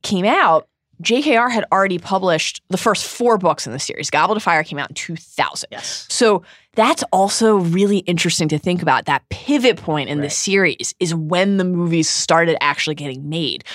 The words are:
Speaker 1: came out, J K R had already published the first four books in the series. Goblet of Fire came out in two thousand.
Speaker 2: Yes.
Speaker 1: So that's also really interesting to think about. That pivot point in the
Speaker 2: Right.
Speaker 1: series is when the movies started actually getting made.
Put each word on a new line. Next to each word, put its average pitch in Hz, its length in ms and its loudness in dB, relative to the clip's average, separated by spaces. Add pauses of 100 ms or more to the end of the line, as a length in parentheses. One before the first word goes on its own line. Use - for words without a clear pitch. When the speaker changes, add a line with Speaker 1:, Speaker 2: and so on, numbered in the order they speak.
Speaker 1:
came 185 220 0
out, 226 420 2 (340)
J 233 200 0
K 294 140 2
R 240 140 4
had 233 220 -2
already 190 280 0
published 185 680 -2
the 185 80 -2
first - 280 0
four 240 320 2
books 170 300 0
in 110 60 -10
the 131 60 -8
series. - 300 -8
Goblet 175 280 2
of 214 60 -8
Fire 160 200 2
came 151 160 -10
out 139 100 -8
in 156 60 -16
two - 200 -10
thousand. - 560 -6
Speaker 2:
Yes. - 380 -12
Speaker 1:
So 214 340 2 (320)
that's 285 360 2
also 202 460 2
really 190 420 2
interesting 170 500 0
to 151 100 0
think 175 220 -2
about. 143 240 2
That 139 240 -2
pivot 247 480 0
point 151 320 -4
in 147 100 -4
the 143 40 -2
Speaker 2:
Right. 147 80 -4
Speaker 1:
series 190 680 0
is 165 140 -2
when 180 440 0
the 190 60 2
movies 170 460 0
started 165 520 2
actually 143 340 0
getting 143 340 -10
made. 151 340 -4 (120)